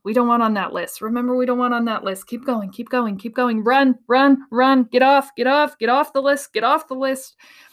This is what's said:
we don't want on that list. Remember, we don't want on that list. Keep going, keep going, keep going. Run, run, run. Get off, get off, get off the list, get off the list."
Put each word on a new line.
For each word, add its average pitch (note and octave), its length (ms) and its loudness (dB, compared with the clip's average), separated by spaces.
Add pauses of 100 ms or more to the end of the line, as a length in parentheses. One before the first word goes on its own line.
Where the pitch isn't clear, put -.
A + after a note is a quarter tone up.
we G3+ 80 -6
don't A#3+ 160 0
want A#3+ 160 2
on A3 120 0
that F#3+ 180 -6
list. F3 260 -8
Remember, B3 380 -4
we B3+ 80 0
don't B3 120 -2
want B3 160 0
on A#3 120 -2
that A3 180 -4
list. F#3+ 240 -8
Keep A#3 180 -10
going, A3 240 -4
keep A#3+ 200 -14
going, A3+ 280 -4
keep A3+ 160 -12
going. A#3 300 -2
Run, C4 340 2 (100)
run, C4+ 440 4
run. B3+ 400 4
Get B3 100 2
off, C4+ 360 4
get A#3+ 100 -2
off, C#4+ 300 0
get A3+ 100 -4
off C#4 240 0
the C#4 100 -2
list, C#4 300 -2
get A3 140 -4
off D4+ 240 0
the C4 60 -8
list." C4 420 -6 (360)